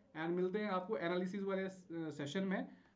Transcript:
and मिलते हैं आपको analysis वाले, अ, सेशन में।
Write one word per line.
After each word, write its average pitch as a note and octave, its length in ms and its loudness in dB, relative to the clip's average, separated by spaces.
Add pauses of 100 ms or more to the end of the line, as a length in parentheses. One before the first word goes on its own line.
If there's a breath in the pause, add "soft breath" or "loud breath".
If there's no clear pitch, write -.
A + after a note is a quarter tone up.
(160 loud breath)
and D#3+ 120 -2
मिलते F#3 300 2
हैं G#3+ 120 0
आपको F#3 260 0
analysis F#3 460 0
वाले, G3 200 0
अ, F#3+ 180 -4 (120)
सेशन D#3+ 520 -2
में। G3 240 0 (280 loud breath)